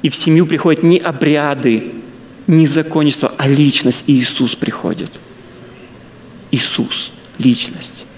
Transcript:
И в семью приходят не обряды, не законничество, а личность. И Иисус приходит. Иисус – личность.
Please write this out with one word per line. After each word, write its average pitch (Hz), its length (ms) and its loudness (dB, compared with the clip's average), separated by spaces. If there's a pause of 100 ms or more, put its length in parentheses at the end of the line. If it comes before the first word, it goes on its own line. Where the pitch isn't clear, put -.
И 160 60 0
в 135 80 -2
семью 160 300 4
приходят 160 360 0
не 170 160 4
обряды, 143 920 0 (540)
не 160 200 4
законничество, 151 720 0
а 135 100 -2
личность. 139 600 2
И 139 100 4
Иисус 123 360 -2
приходит. - 580 -6 (1400)
Иисус – - 640 -4 (260)
личность. - 640 -2 (140)